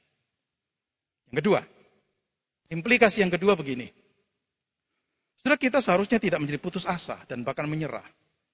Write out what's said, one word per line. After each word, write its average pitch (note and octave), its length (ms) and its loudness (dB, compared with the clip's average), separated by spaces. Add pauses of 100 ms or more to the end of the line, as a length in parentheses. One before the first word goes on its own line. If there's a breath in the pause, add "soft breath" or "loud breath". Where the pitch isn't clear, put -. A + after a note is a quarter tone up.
(1300)
Yang A#2+ 60 -14 (100)
kedua, F3 160 4 (1120)
implikasi A3 480 4
yang F#3 100 2
kedua F3+ 220 2
begini. C3+ 340 -4 (1500)
Saudara, C#4+ 180 2
kita B3+ 220 2
seharusnya G3+ 400 2
tidak E3 220 0
menjadi D3 180 -4
putus F3+ 240 -8
asa D#3+ 420 -6
dan B2 160 -10
bahkan C3+ 240 -6
menyerah D3 380 -6 (500)